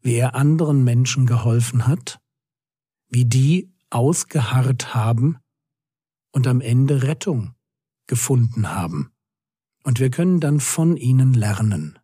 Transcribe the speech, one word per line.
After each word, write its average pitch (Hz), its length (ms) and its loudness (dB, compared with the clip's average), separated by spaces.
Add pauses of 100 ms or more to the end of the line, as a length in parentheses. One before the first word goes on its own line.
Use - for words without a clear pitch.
wie 120 140 -2
er 123 200 -2
anderen 147 480 2
Menschen 123 420 0
geholfen 117 640 0
hat, - 340 -4 (880)
wie 123 160 0
die 135 480 2 (180)
ausgeharrt 127 1040 -2
haben 117 440 0 (960)
und 127 140 0
am 123 120 2
Ende 131 440 2
Rettung 135 520 -4 (520)
gefunden 117 640 0
haben. 82 420 -6 (680)
Und 123 180 -2
wir 131 100 2
können 175 300 0
dann 147 180 0
von 160 380 0
ihnen 131 360 2
lernen. 104 720 -2